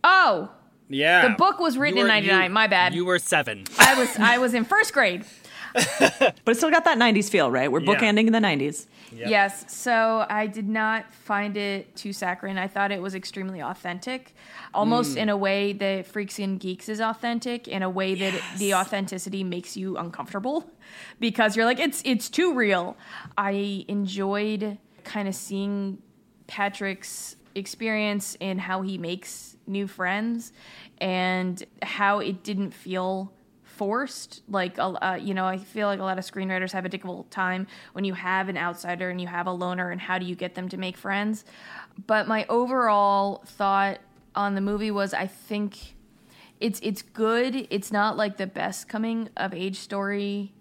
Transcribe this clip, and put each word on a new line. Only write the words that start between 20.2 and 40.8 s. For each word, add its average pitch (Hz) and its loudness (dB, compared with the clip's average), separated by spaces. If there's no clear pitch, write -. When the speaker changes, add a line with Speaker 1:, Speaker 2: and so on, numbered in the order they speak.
Speaker 1:
because 220 2
you're 226 4
like, 254 2
"It's, 311 -2
it's 254 0
too 339 2
real." 196 2
I 196 -2
enjoyed 202 -2
kinda 196 -4
seeing 196 -6
Patrick's - -6
experience 208 -4
in 190 -4
how 190 -4
he 190 -4
makes - -10
new 196 -4
friends 208 -4
and 185 0
how 202 2
it 185 -4
didn't 196 -4
feel 185 -6
forced. - -6
Like, 185 -2
uh, 185 0
uh, 185 -2
you 196 -4
know, 185 0
I 185 -2
feel 208 -4
like 196 0
a - -4
lot 190 -2
of 185 -8
screenwriters 185 -4
have 185 -4
a - -4
difficult 185 -10
time 185 -2
when 190 -6
you 190 -2
have 185 -2
an 185 -6
outsider 175 -4
and 180 -6
you 180 -8
have 175 -6
a 185 -4
loner, 180 -4
and 185 -8
how 185 -4
do 185 -4
you 175 -6
get 180 -8
them 185 -8
to 190 -10
make 185 -8